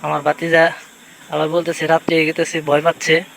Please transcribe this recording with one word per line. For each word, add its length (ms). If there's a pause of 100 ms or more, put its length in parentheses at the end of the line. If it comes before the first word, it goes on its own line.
আমার 220
ভাতিজা 360 (680)
আবার 220
বলতেছে 280 (100)
রাত্রে 240
হয়ে 120
গেতেছে, 280 (120)
ভয় 180
পাচ্ছে 280 (220)